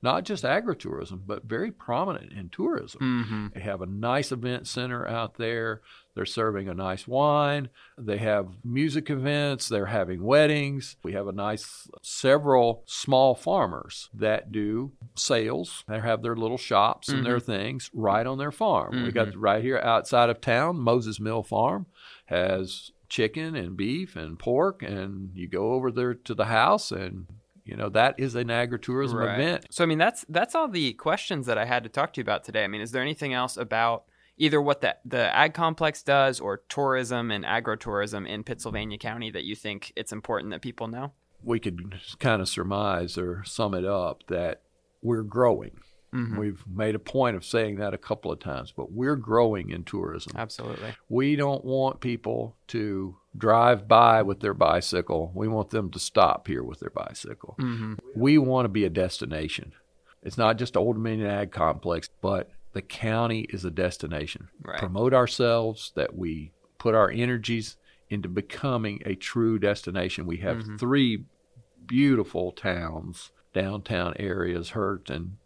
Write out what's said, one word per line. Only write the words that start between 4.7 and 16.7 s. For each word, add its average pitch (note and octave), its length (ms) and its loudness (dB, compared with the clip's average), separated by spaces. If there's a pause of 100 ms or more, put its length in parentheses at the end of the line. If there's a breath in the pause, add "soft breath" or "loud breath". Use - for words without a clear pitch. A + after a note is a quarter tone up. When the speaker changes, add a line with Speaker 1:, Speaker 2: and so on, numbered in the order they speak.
Speaker 1:
out A2+ 300 -4
there. A2+ 440 -4 (360 loud breath)
They're F#2+ 100 -2
serving G#2 420 -2
a F2+ 60 -6
nice F#2 320 -4
wine. C#3+ 640 2 (280 soft breath)
They G#2 200 -2
have G#2 320 2 (160)
music D3 460 0
events. C#3+ 580 -2
They're G2+ 180 0
having F#2 380 -2
weddings. C#3+ 800 4
We - 80 -6
have G2+ 160 -2
a F#2+ 40 -6
nice, G2+ 560 -6 (140)
several C3 840 4
small C3 500 4
farmers C3+ 760 -2
that G#2+ 380 0
do G#2+ 400 -2 (240)
sales. B2+ 720 -2
They G#2+ 140 -4
have A2 220 0
their A#2 140 -2
little A2+ 220 -2
shops - 500 2